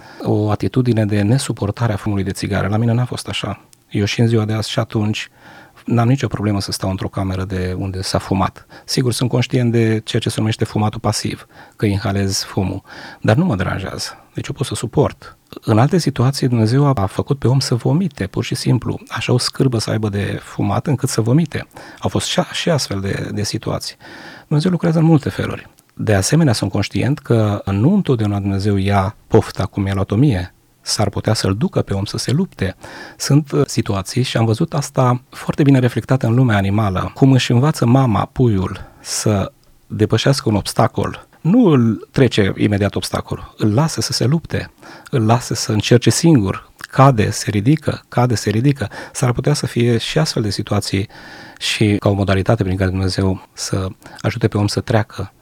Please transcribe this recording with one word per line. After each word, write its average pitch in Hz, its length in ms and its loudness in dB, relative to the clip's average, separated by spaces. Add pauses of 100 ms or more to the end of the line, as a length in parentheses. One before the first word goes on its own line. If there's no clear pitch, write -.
(220)
o 107 280 0
atitudine 113 540 0
de 104 180 0
nesuportare 110 680 0
a 104 40 -2
fumului 101 280 -2
de 95 60 -4
țigară. 98 380 -4
La 104 80 0
mine 117 160 2
n-a 117 120 2
fost - 240 -8
așa. - 320 -6 (300)
Eu 104 140 0
și - 160 -2
în 117 60 4
ziua 113 180 2
de 104 80 -4
azi 107 180 -4
și - 80 -2
atunci 110 500 -2 (560)
n-am 117 240 2
nicio 131 180 2
problemă 101 340 -2
să 95 120 -6
stau - 180 -4
într-o 95 180 -4
cameră 95 360 -4
de 92 340 -4
unde 95 240 -6
s-a - 160 -4
fumat. - 480 -2 (180)
Sigur, 123 280 0
sunt 123 180 -2
conștient 123 420 0
de 113 320 2
ceea - 180 -4
ce - 60 -4
se 110 100 -6
numește 110 260 0
fumatul 107 360 -4
pasiv, - 460 -4 (300)
că - 100 -2
inhalez 98 560 -2
fumul, 92 400 -4 (380)
dar 110 160 2
nu 160 80 2
mă 147 120 0
deranjează. - 680 -6 (100)
Deci - 120 -8
eu - 60 -8
pot 135 140 -4
să - 80 -8
suport. - 600 -4 (240)
În 107 180 2
alte 151 200 4
situații, 135 500 0
Dumnezeu 120 380 2
a, 139 80 4
a 98 120 0
făcut - 320 -2
pe - 100 0
om 135 120 4
să - 140 -2
vomite, 131 520 0
pur - 180 -4
și - 100 -4
simplu. 117 540 -2
Așa - 240 -4
o 123 60 4
scârbă 127 400 0
să 110 120 -4
aibă 107 180 -2
de 101 340 -4
fumat 104 440 -4
încât 131 220 0
să - 120 -2
vomite. 127 460 0 (320)
Au - 100 -4
fost - 180 -2
și, - 140 -2 (120)
și - 180 -2
astfel 123 300 -2
de, 98 320 -4
de 104 100 -4
situații. - 540 -6 (500)
Dumnezeu 156 240 2
lucrează 170 280 0
în 160 60 4
multe 165 240 4
feluri. - 400 -8 (260)
De 107 200 2
asemenea, 147 380 4
sunt 101 180 -2
conștient 104 480 0
că 107 460 0
nu 104 300 2
întotdeauna 110 440 0
Dumnezeu 101 380 0
ia 95 400 0 (100)
pofta - 400 2
cum 98 200 -4
i-a 98 80 -2
luat-o 98 220 -2
mie. 107 340 2 (300)
S-ar - 280 -2
putea 101 240 -2
să-l 98 220 0
ducă 123 280 -2
pe - 120 -4
om 98 100 -2
să - 120 -10
se - 140 -4
lupte. 131 460 -2 (400)
Sunt, 143 340 2
uh, 147 160 2
situații, 104 560 -2
și - 140 -2
am 117 80 2
văzut 113 300 0
asta 127 540 0
foarte - 340 -4
bine 139 160 6
reflectată 123 480 0
în 113 80 2
lumea 123 220 4
animală, 98 580 0
cum 135 180 6
își 127 180 2
învață 127 360 2
mama 117 380 4
puiul 107 640 -2 (100)
să - 520 -2 (340)
depășească 110 600 0
un 110 60 2
obstacol. - 720 -2 (140)
Nu 226 240 4
îl 120 460 4
trece 110 460 2
imediat 104 380 2
obstacolul, - 600 -6
îl 107 180 0
lasă 147 260 0
să - 120 -4
se - 120 -2
lupte, - 460 -2 (400)
îl 120 140 2
lasă 117 300 0
să - 180 -4
încerce 120 380 4
singur, 117 680 2
cade, 120 520 4
se - 200 -4
ridică, 104 580 0
cade, 123 260 2
se - 160 -2
ridică. 117 380 0 (240)
S-ar 123 200 0
putea 135 200 0
să - 140 -2
fie 120 320 2
și - 200 -2
astfel 156 240 0
de 104 80 -2
situații 101 580 -2 (500)
și 104 400 0
ca - 100 2
o 104 40 2
modalitate 98 500 0
prin 92 140 -2
care 95 140 2
Dumnezeu 95 640 -2
să 95 360 -6 (320)
ajute 110 280 -2
pe 104 100 0
om 101 80 2
să 101 140 -2
treacă 104 600 -2